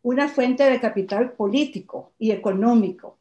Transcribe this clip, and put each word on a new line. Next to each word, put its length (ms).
una 260
fuente 360
de 140
capital 540
político 840
y 120
económico 920